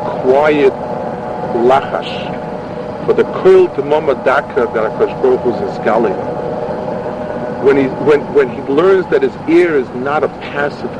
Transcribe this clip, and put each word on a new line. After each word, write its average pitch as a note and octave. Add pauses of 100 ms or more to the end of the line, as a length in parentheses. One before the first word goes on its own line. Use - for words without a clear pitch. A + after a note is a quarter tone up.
(220)
quiet C#3 (920)
lachash, - (720)
for -
the A3+
koil F#3
demama D3 (100)
daka C3
that A2
HaKadosh G#2
Baruch B2+
Hu B2
is G2+
Gali, A2 (1500)
when C#3
he, C3+ (180)
when, C#3+ (140)
when C#3
he A2 (100)
learns F#3
that D3
his B2 (140)
ear E3+
is B2
not C#3
a B2+
passive -